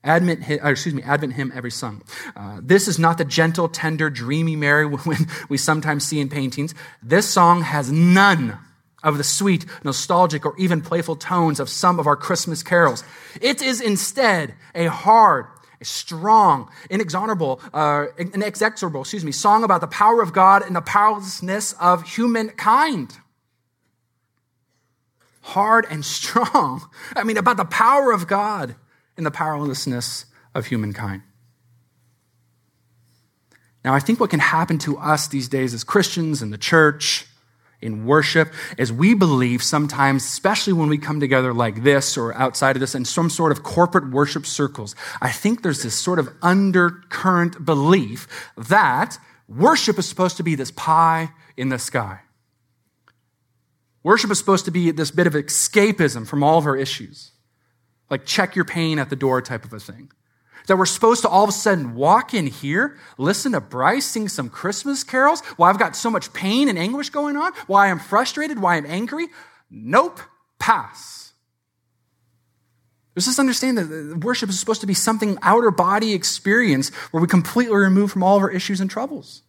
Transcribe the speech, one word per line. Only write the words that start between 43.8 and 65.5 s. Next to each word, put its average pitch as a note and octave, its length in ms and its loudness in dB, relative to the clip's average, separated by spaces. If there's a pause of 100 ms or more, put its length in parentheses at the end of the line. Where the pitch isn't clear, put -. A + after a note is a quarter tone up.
worship C#3+ 340 -2
circles, C#3 500 -6 (260)
I B2 100 0
think A3+ 320 -2
there's D3 200 -2
this A#2 120 -6
sort F3+ 240 -2
of C#3+ 100 -2 (140)
undercurrent F3+ 1200 0
belief C#3+ 600 2 (300)
that D3+ 600 0 (300)
worship G#3+ 500 2
is F3+ 100 -4
supposed F3+ 300 -2
to F3 40 -6
be D#3+ 120 -2
this C3 180 -8
pie D#3+ 600 2 (240)
in B2+ 120 -4
the C3 100 -2
sky. G#2 420 -6 (1800)
Worship G#3+ 280 2
is G3 80 0
supposed F#3+ 280 2
to F#3 40 -4
be E3+ 200 2
this D3+ 200 -4
bit F3 160 4
of D3+ 80 2
escapism D3+ 920 0
from C#3+ 160 -2
all D#3 160 4
of D3 80 0
our C3+ 100 0
issues. - 540 -8 (800)
Like, C3+ 160 -6
check F#3 300 -2
your F3+ 100 0
pain D#3+ 360 -2
at C#3 100 -6
the C#3+ 60 -4
door C3 260 0
type A#2+ 220 -10
of A#2 80 -16
a G#2+ 80 -16
thing. A#2+ 320 -20 (560)
That G3 80 4
we're F#3 100 2
supposed A#3 360 2
to A3+ 60 2
all F#3 140 4
of G#3+ 60 2
a G3 40 -4
sudden D#3 420 -2
walk F3+ 400 2
in F3 120 -2
here, F#3 520 -4 (200)
listen G3+ 340 -2
to D3+ 80 -2
Bryce D3 440 -2
sing G#3+ 240 -6
some C3 200 -8
Christmas A#3 540 -6
carols C#4 380 2 (160)